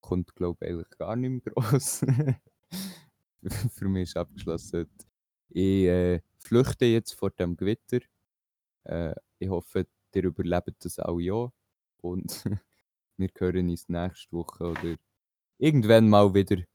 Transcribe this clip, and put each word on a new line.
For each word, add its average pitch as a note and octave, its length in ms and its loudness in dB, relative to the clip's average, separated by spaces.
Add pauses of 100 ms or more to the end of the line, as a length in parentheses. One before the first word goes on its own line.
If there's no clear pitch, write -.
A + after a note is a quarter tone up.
kommt, F2+ 340 -4
glaub F2 280 -6
ich, - 80 -8
eigentlich E2+ 280 -10
gar F#2 180 -6
nicht B2+ 140 -4 (140)
mehr - 100 -10
gross. B2 460 -2
<laughs> C3+ 1700 -6
Für G2 160 -6
mich F#2 220 -2
ist - 60 -10
abgeschlossen E2+ 640 -6
heute. - 260 -12 (440)
Ich, F#2+ 360 2
äh, F2+ 340 2 (180)
flüchte - 480 0
jetzt A2+ 260 0
vor G2 180 -4
dem F2 260 -4
Gewitter. A2+ 440 -2 (840)
Äh, E2 300 -6 (240)
ich F#2+ 100 -6
hoffe, F#2 380 -4 (280)
ihr F#2 100 0
überlebt F2 600 -4
das - 140 -10
alle F2 360 -4
auch. A#2+ 180 -4 (480)
Und - 440 -8
<laughs> G2 200 -6 (540)
wir F#2 100 -2 (100)
hören F2+ 320 0
uns - 180 -6
nächste F2 440 -6
Woche E2+ 380 -8
oder E2 260 -6 (600)
irgendwann A2+ 500 6
mal G#2 260 8
wieder F#2+ 280 2 (120)